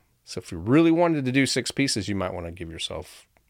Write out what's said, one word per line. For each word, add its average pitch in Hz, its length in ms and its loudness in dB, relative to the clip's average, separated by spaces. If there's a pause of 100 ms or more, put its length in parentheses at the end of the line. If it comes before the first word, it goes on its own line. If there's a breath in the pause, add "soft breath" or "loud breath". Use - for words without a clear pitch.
(260)
So - 140 -14
if - 120 -14
you 85 60 -8
really 143 340 6
wanted 165 340 2
to 127 60 0
do 135 140 4
six - 260 -2
pieces, 110 380 -2
you 101 60 -2
might 95 180 -4
wanna 87 180 -8
give 87 180 -12
yourself - 580 -12 (220)